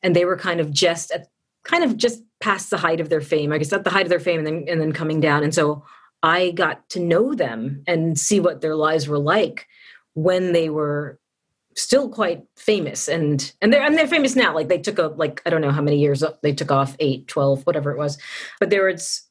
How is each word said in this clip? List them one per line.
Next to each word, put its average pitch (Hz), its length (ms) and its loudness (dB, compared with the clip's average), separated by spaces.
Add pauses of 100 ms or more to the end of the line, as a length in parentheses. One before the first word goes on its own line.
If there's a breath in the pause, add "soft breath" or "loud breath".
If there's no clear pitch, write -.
And 180 120 4
they 175 80 4
were 180 140 0
kind 180 220 -2
of 151 100 0
just 165 400 0
at, 160 200 -8 (340)
kind 349 200 0
of 226 140 0
just 226 240 -2 (200)
past 196 280 -2
the 196 80 -2
height 165 220 0
of 156 100 -4
their 160 120 0
fame, 147 300 0
I 151 60 0
guess 147 160 -2
at 196 100 -2
the 185 60 0
height 190 160 2
of 170 40 -8
their 175 100 2
fame 165 200 -2
and 151 60 -4
then, 156 220 -6
and 165 120 -2
then 156 120 0
coming 156 280 -2
down. 151 240 2
And 160 120 0
so 151 280 0 (380 loud breath)
I 175 300 2
got 170 380 -2
to 190 100 -6
know 180 340 2
them 127 540 -4
and 165 320 0
see 208 200 2
what 160 220 0
their 156 140 -2
lives 156 320 0
were 147 100 -2
like 156 500 0 (460 loud breath)
when 185 380 0
they 165 180 2
were 147 500 -4 (560)
still 254 340 2
quite 180 340 -4 (120)
famous. 175 520 -2
And, 147 440 0 (100)
and 214 120 6
they're, 285 80 6
and 294 160 2
they're 320 80 4
famous 269 300 2
now. 214 180 4
Like, 156 140 -2
they 180 100 2
took 208 220 -4
a, 160 80 2
like, 151 380 -4
I 175 40 0
don't 160 120 2
know 143 100 0
how 147 100 0
many 147 160 2
years 143 260 2 (200)
they 147 100 2
took 143 160 -6
off, 135 300 0
eight, 135 280 -2
twelve, 139 360 0
whatever 147 280 -2
it 123 60 -6
was. 147 220 -4 (400 loud breath)
But 202 100 2
there 196 160 4
was 175 460 -4